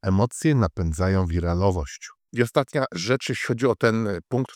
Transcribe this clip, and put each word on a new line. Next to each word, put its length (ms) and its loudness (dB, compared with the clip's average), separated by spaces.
emocje 540 2
napędzają 680 0
wiralowość. 840 -2
I 100 2
ostatnia 480 0
rzecz, 380 -2
jeśli 180 -4
chodzi 200 0
o 80 2
ten, 320 0
y, 200 -4
punkt 280 -2